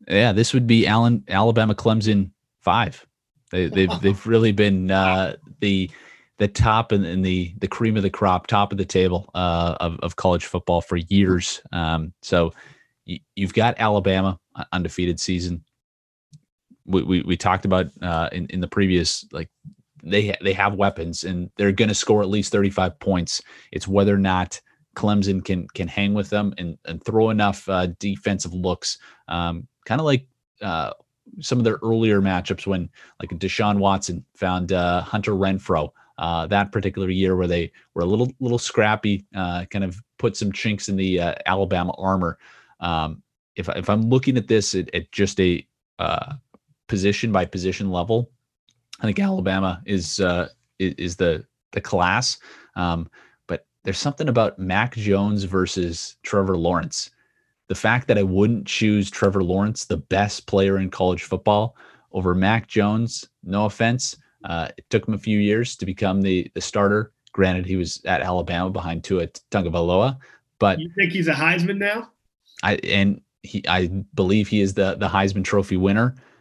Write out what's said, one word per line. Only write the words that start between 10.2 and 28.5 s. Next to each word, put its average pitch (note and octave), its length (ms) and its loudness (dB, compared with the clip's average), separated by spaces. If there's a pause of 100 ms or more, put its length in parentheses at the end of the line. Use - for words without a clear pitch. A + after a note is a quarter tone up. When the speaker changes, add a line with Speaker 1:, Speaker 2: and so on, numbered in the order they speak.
Speaker 1:
football F2 340 -2
for F2 160 -4
years. F#2 680 2 (120)
Um, E2 480 -2
so E2+ 320 2 (520)
y-, E2 140 -10 (160)
you've F#2+ 180 -4
got A2+ 260 2
Alabama, F#2+ 600 2 (160)
uh, E2+ 160 -12
undefeated F2 480 -2
season. F2 460 -4 (1200)
We, F#2 180 0
we, F2+ 200 2
we F2+ 120 0
talked F#2 300 0
about, F#2 220 2 (140)
uh, E2 300 -2
in, F2 160 -6
in F#2 140 -6
the F2 80 -4
previous, F#2 640 0
like, D#2+ 160 -10 (520)
they G2+ 260 0
ha-, G2+ 140 -4
they F#2+ 120 0
have G2+ 220 0
weapons F2+ 500 -2
and F2+ 320 -6
they're G2+ 160 2
gonna G#2+ 200 2
score G#2+ 280 2
at F#2+ 80 -2
least G2+ 240 -2
thirty-five G2 460 0
points. - 420 -2 (320)
It's - 120 -8
whether G2+ 300 4
or G2 40 4
not F#2 420 0 (340)
Clemson G2+ 480 0
can, F2+ 260 -4
can F2 200 -8
hang G2+ 240 0
with G2+ 160 -2
them G#2 280 0
and, F2 280 -8
and D#2+ 180 -10
throw A2 280 2
enough, G#2 360 0
uh, F2+ 200 0 (120)
defensive G2 540 -4